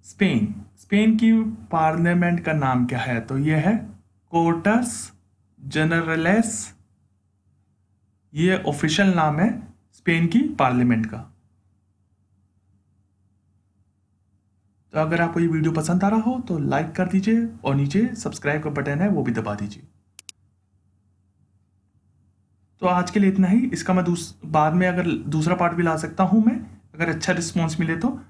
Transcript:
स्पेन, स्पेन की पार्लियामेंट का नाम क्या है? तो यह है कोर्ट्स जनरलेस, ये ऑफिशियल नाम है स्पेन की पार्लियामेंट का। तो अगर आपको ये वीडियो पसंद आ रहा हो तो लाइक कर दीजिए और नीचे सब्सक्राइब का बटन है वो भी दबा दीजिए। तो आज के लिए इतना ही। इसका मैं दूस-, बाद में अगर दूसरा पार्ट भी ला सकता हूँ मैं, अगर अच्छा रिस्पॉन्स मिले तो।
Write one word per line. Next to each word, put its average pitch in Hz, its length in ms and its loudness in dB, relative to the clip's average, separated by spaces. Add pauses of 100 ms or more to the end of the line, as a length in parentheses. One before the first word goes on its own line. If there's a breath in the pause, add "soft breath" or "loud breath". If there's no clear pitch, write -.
स्पेन, - 600 -2 (120)
स्पेन 220 380 2
की 226 280 4
पार्लियामेंट 170 1000 0
का 160 80 0
नाम 131 320 0
क्या 123 140 -4
है? 120 220 -4
तो 131 160 -6
यह 156 320 2
है - 300 -4 (320)
कोर्ट्स 170 840 0 (460)
जनरलेस, 165 1160 0 (1600)
ये 180 240 2
ऑफिशियल 160 560 0
नाम 156 260 2
है - 280 0 (240)
स्पेन 165 360 0
की 233 120 4
पार्लियामेंट 123 680 2
का। 107 300 -12 (3500)
तो 156 60 -2
अगर 165 220 0
आपको 165 180 0
ये 170 80 2
वीडियो 160 240 2
पसंद 165 320 0
आ 196 40 4
रहा 220 120 4
हो 247 200 -2
तो 175 180 -4
लाइक 143 340 -2
कर 185 160 -2
दीजिए 226 420 2 (140)
और 139 120 0
नीचे 185 400 0
सब्सक्राइब 151 480 -4
का 151 60 -4
बटन 143 300 -4
है 202 100 0
वो 156 140 0
भी 123 80 -2
दबा 107 240 -4
दीजिए। 101 320 -10 (3000)
तो 190 60 -6
आज 180 260 0
के 214 80 0
लिए 190 120 4
इतना 190 160 2
ही। 247 200 2
इसका - 260 -2
मैं 185 120 2
दूस-, - 400 -6
बाद 156 280 2
में 180 140 2
अगर 175 240 -2
दूसरा 156 440 -2
पार्ट 170 180 0
भी 170 100 -2
ला 160 140 0
सकता 160 260 -4
हूँ 214 220 4
मैं, - 360 -2 (120)
अगर 165 160 -2
अच्छा 165 240 -2
रिस्पॉन्स 165 460 -2
मिले 165 180 -2
तो। 240 320 -4